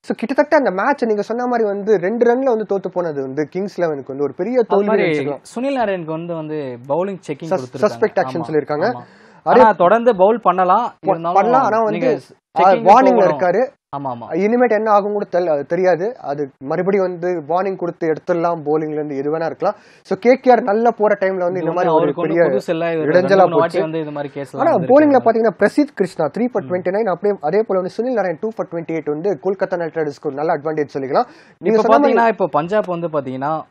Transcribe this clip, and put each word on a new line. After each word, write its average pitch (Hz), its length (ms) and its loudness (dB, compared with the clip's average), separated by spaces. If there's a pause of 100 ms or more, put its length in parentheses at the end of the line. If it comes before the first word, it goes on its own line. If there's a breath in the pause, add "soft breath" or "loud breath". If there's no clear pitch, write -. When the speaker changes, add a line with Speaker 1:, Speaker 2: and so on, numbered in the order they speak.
Speaker 1:
So, - 100 -4
கிட்டத்தட்ட 285 400 0
அந்த 254 160 2
மேட்ச் 202 340 -2
நீங்க 214 160 0
சொன்ன 233 240 -4
மாதிரி 233 240 0
வந்து 202 280 0
ரெண்டு 220 280 0
ரன்ல 247 180 2
வந்து 220 320 -2
தோத்து 190 160 -6
போனது 165 300 -4
வந்து 135 280 -4
கிங்ஸ் 190 320 -6
இலெவனுக்கு 151 260 -2
வந்து 139 160 -4
ஒரு 139 100 0
பெரிய 233 240 -2
Speaker 2:
அது 233 100 2
Speaker 1:
தோல்வி 202 200 2
Speaker 2:
மாதிரி 208 200 2
Speaker 1:
நினைச்சுக்கலாம். 143 340 -2 (140)
Speaker 2:
சுனில் 262 260 -4
நாராயணுக்கு 180 300 -4
வந்து, 165 240 -8
வந்து 151 520 -8
பவுலிங் 175 400 -4
செக்கிங் 160 220 -10
Speaker 1:
சஸ்-, 180 100 -2
Speaker 2:
கொடுத்திருக்காங்க. 131 220 -8
Speaker 1:
சஸ்பெக்ட் 196 420 0
ஆக்ஷன் 131 180 -6
Speaker 2:
ஆமா, 156 100 -8
Speaker 1:
சொல்லிருக்காங்க. 151 360 -2
Speaker 2:
ஆமா. 240 140 -6 (420 soft breath)
Speaker 1:
அதே 208 180 4
Speaker 2:
ஆனா, 226 100 6
தொடர்ந்து 208 440 4
பவுல் 202 260 4
பண்ணலாம், 185 580 2
Speaker 1:
ப-, - 100 -4
Speaker 2:
இருந்தாலும் 170 320 0
Speaker 1:
பண்ணலாம், 254 240 2
ஆனா 214 160 0
வந்து, 214 180 -2
Speaker 2:
நீங்க 160 200 0 (400)
Speaker 1:
ஆ, - 20 4
Speaker 2:
செக்கிங் 190 140 6
Speaker 1:
வார்னிங்ல 240 440 6
Speaker 2:
போகணும். 185 80 4
Speaker 1:
இருக்காரு. 180 500 0 (200)
Speaker 2:
ஆமா, 139 120 -6
ஆமா. 120 240 -10
Speaker 1:
இனிமேட்டு 226 420 2
என்ன 220 160 0
ஆகும் 202 220 2
கூட 202 180 -4
தெரியல, 175 180 0
அது 143 160 0
தெரியாது. 180 540 0
அது 143 380 -6
மறுபடியும் 180 480 -2
வந்து 180 420 -4
வார்னிங் 190 280 -2
கொடுத்து 170 320 -6
எடுத்துடலாம், 170 580 -2
போலிங்ல 156 280 -2
இருந்து 147 240 -6
எது 147 200 -4
வேணா 165 80 -4
இருக்கலாம். 165 300 -4 (260 soft breath)
So, 190 160 -6
கே 247 180 4
கே 254 160 2
ஆர் 240 100 6
நல்ல 233 300 2
போற 208 240 0
டைம்ல 190 220 -2
வந்து 180 220 -2
Speaker 2:
இது 165 100 -2
Speaker 1:
இந்த - 20 -4
Speaker 2:
வந்து - 20 -6
Speaker 1:
மாதிரி 175 200 0
ஒரு 156 40 4
Speaker 2:
அவருக்கு 160 240 0
ஒண்ணும் 160 160 -2
Speaker 1:
பெரிய 160 200 2
Speaker 2:
புதுசு 170 120 -6
இல்ல. 165 240 -2
இவர் 156 140 -2
ரெண்டு 180 200 2
Speaker 1:
இடைஞ்சலா 190 120 4
Speaker 2:
மூணு 170 160 4
வாட்டி 151 60 4
Speaker 1:
போச்சு. 170 200 0
Speaker 2:
வந்து 160 180 -4
இது 151 120 -6
மாதிரி 143 300 -8
கேஸ்லாம் 139 180 -10
Speaker 1:
ஆனா, 311 120 2
Speaker 2:
வந்திருக்கு. 240 280 4
Speaker 1:
போலிங்ல 285 260 4
பாத்தீங்கன்னா, 226 320 2
பிரசித் 277 380 0
கிருஷ்ணா 170 300 -2
த்ரீ 220 240 -2
for 208 140 -4
Speaker 2:
ம். 131 60 -14
Speaker 1:
ட்வென்டி 180 260 -2
நைன், 214 140 0
அப்படியே, 196 320 -2
அதே 185 260 0
போல 190 140 0
வந்து 180 160 -8
சுனில் 247 180 -2
நாராயண் 185 240 -2
டூ 220 100 -6
for 196 180 -8
ட்வென்டி 165 280 -8
எயிட் 151 140 -6
வந்து 160 340 -4
கொல்கத்தா 190 340 -4
நைட் 165 180 -6
ரைடர்ஸ்க்கு 151 300 -6
ஒரு 139 100 -4
நல்ல 160 180 -2
அட்வான்டேஜ் 151 400 -4
சொல்லிக்கலாம். 147 340 -2 (300 loud breath)
நீங்க 214 200 0
Speaker 2:
இப்ப 220 40 2
Speaker 1:
சொன்ன 226 180 4
மாதிரி 277 140 4
Speaker 2:
பாத்தீங்கன்னா, 233 140 2
இப்ப 202 200 0
பஞ்சாப் 175 380 -2
வந்து 170 220 -6
பாத்தீங்கன்னா 143 640 -6